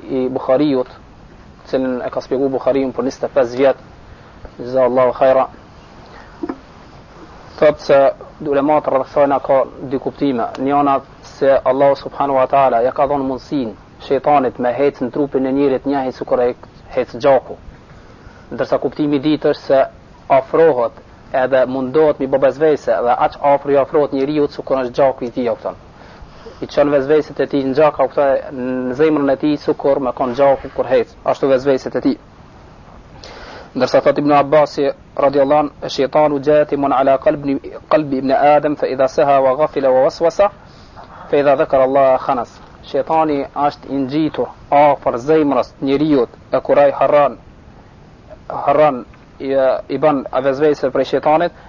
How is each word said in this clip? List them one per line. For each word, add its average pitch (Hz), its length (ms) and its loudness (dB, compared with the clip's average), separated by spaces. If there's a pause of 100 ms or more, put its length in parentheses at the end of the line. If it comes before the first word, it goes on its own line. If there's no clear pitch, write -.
i 131 200 -4
Buhariut, 131 600 0 (800)
cilin 127 320 -4
e 123 100 -8
ka - 140 -6
shpjegu 135 240 -2
Buhariun 131 480 -2
për 120 80 -4
njëzet 135 240 -6
e - 60 -6
pesë 123 240 0
vjet, 135 240 2 (760)
Jazakallahu 127 600 0
khaira. 131 260 2 (2250)
Thot 151 260 2
se 143 140 4 (500)
ulemat 143 400 0
rreth 131 240 -2
kësaj 143 320 2
ka 139 140 2 (320)
dy 131 100 -4
kuptime. 127 480 -4 (100)
Njëna 139 420 0 (220)
se - 300 0 (120)
Allahu 135 360 2
subhanahu 139 380 -2
wa 127 80 2
taala 131 340 2
ja 127 160 0
ka 143 100 2
dhënë 139 220 -2
mundësinë 127 460 -6 (340)
shejtanit 135 500 0
me 123 140 -2
hec 139 320 -2
në 120 80 -6
trupin 139 340 -2
e 131 60 -2
njerit 135 340 0
një 139 220 -2
hec 127 160 -10
kur 127 160 -2
e 123 140 0 (420)
hec 127 240 -4
gjaku. 131 360 2 (960)
Ndërsa 127 280 -4
kuptimi 147 400 -2
i 127 80 -14
dytë 151 240 0
është - 160 -8
se 135 160 4 (440)
afrohet 135 680 2 (360)
edhe 131 340 2
mundohet 135 540 0
mi 139 60 -4
bë 135 140 0
bezvese 135 520 0 (140)
dhe 120 80 2 (120)
aq - 120 -4 (140)
afër 143 180 -2
i 139 100 4
afrohet 139 320 0
njeriu, 143 360 -2
sikur 135 340 -4
është 123 140 -6
gjaku 135 280 0
i 120 60 -8
tij, 120 200 -4
kupton. 104 280 -8 (840)
I - 40 -10
çon 143 240 0
vezveset 143 500 0
e 139 60 0
tij 139 200 -2
në 131 80 -2
gjak, 147 220 2
kupton, 135 640 -2 (300)
në 123 100 -8
zemrën 147 340 2
e 131 40 0
tij, 147 280 -2
sikur 143 360 0
me 127 120 -4
kon 127 220 -4
gjaku 135 420 0
kur 127 100 -4
hec. 123 280 -2 (100)
Ashtu 135 240 -2
vezveset 131 480 0
e 123 40 -2
tij. 131 180 -2 (1600)
Ndërsa 127 300 2
thot 143 140 2
Ibn 147 140 0
Abbasi 143 580 2 (260)
radiallahu 139 440 2
anhu, - 280 -6
"Shejtanu 147 560 0
jatimun 147 480 0
ala 135 260 2
qalbi, 143 400 -2 (300)
qalbi 147 300 0
ibn 131 120 -4
Adam, 147 460 2
fa 139 100 -4
idha 131 220 0
saha 143 320 2
wa 131 160 2
ghafila 143 340 0
wa 131 120 4
waswasa, 165 480 0 (800)
fa 156 60 2
idha 143 200 4
dhakara 139 280 2
Allah 131 360 2
khanas." 127 400 -6 (220)
Shejtani 151 640 -2 (100)
është 143 340 -4
i 135 40 -8
ngjitur 139 540 -4 (220)
afër 143 460 2
zemrës 143 560 0 (100)
njeriu, 139 440 0 (260)
e 135 80 0
kur 135 180 0
ai 143 120 6
harron, 139 480 2 (1120)
harron 143 560 0 (380)
i, 135 80 -6 (440)
i 135 40 -4
bën 143 240 0 (220)
vezvese 139 460 0
prej 131 200 -2
shejtanit, 156 420 0 (160)